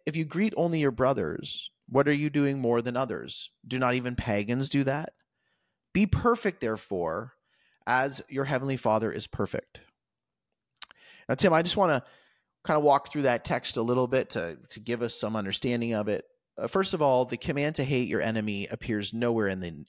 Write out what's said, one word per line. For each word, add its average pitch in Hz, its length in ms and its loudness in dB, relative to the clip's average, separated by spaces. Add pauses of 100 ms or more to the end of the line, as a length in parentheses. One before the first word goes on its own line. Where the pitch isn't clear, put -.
if 151 100 -4
you 160 100 0
greet 196 320 0
only 165 220 2
your 143 120 4
brothers, 127 800 -2 (180)
what 139 200 4
are 147 60 4
you 147 180 0
doing 139 280 0
more 120 220 2
than 120 160 -4
others? 98 540 -6 (140)
Do 127 120 -4
not 127 160 2
even 123 220 -2
pagans 120 540 0
do 143 160 2
that? 139 280 -2 (800)
Be 196 140 4
perfect, 226 520 0
therefore, 104 760 -4 (520)
as 131 440 0
your 135 160 -2
heavenly 135 320 -2
Father 110 340 2
is - 160 -6
perfect." - 540 -6 (1500)
Now, 127 60 2
Tim, 170 180 4
I 160 80 6
just 175 160 0
wanna 160 260 4 (600)
kinda 151 140 4
walk 143 320 4
through 147 120 -2
that 123 220 2
text - 320 -4
a 120 60 0
little 123 240 2
bit 127 240 0
to, 85 260 -4 (120)
to - 100 -16
give 117 240 -4
us 113 100 -4
some 110 220 -4
understanding 117 580 -2
of 104 140 0
it. 104 180 -2 (320)
Uh, 110 80 -4
first 190 300 -2
of 156 60 0
all, 127 240 4
the 117 120 -6
command 147 380 -2
to 143 80 -2
hate 127 240 0
your 90 140 0
enemy 107 500 -2
appears 107 420 -4
nowhere 113 360 0
in 95 100 -2
the, 80 280 -8